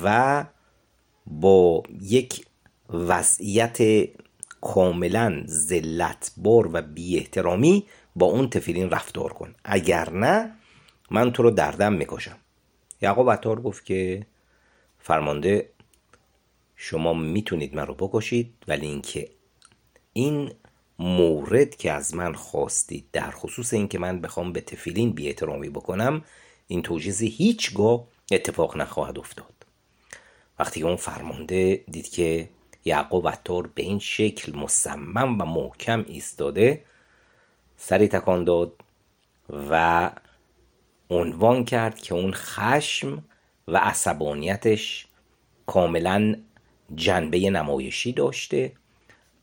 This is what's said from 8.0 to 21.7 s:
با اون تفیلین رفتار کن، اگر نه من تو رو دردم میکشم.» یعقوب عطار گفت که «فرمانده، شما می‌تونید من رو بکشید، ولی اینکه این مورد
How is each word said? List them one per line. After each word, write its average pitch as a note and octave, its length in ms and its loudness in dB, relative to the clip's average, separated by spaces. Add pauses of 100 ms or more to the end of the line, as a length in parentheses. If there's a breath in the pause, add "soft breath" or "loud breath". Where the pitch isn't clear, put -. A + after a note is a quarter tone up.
با F2+ 100 4
اون A#2+ 240 2
تفیلین F2+ 400 -2
رفتار - 440 -4
کن، - 300 -16
اگر F2 460 2
نه D#3+ 420 0 (600 soft breath)
من A#2+ 200 4
تو A#2+ 120 2
رو A#2 80 8
دردم G2 420 2
میکشم.» - 440 -6 (640)
یعقوب A2+ 300 4
عطار A2 300 -2
گفت A#2+ 240 -8
که F#2+ 400 -4 (760)
«فرمانده، D#2 680 0 (1080)
شما E2 380 -2
می‌تونید D#2+ 640 -2
من C#2+ 120 -6
رو C2+ 60 -10
بکشید، A#2 600 -2 (140)
ولی D2 200 -4
اینکه - 420 -8 (880)
این C#3+ 360 0 (480)
مورد F2+ 760 2